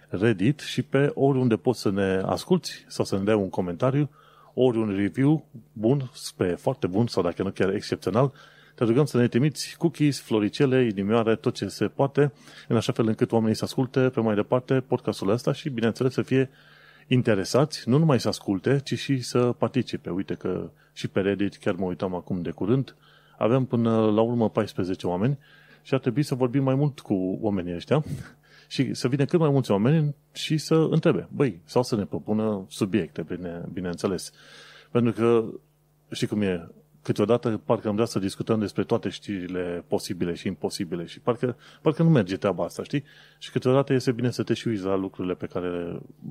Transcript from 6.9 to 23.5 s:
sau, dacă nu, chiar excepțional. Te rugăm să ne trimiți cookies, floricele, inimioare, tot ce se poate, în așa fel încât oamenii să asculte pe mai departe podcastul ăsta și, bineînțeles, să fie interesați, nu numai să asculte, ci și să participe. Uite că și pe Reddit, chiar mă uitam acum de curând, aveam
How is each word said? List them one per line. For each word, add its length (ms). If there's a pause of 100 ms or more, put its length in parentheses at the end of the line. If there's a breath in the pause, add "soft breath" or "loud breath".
sau, 160
dacă 200
nu, 60
chiar 240
excepțional. 600 (420 loud breath)
Te 80
rugăm 220
să 120
ne 100
trimiți 500
cookies, 420
floricele, 640
inimioare, 520
tot 180
ce 140
se 200
poate, 440 (360 loud breath)
în 80
așa 160
fel 160
încât 240
oamenii 240
să 80
asculte 360
pe 200
mai 160
departe 520
podcastul 420
ăsta 240
și, 160
bineînțeles, 440
să 80
fie 280 (580 soft breath)
interesați, 840
nu 80
numai 220
să 80
asculte, 560
ci 160
și 220
să 180
participe. 720
Uite 240
că 360 (240 soft breath)
și 140
pe 120
Reddit, 360
chiar 180
mă 120
uitam 300
acum 260
de 100
curând, 440 (420 soft breath)
aveam 280